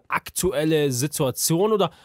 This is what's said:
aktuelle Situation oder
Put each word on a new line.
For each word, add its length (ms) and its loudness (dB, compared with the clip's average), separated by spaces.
aktuelle 840 0
Situation 800 0
oder 180 2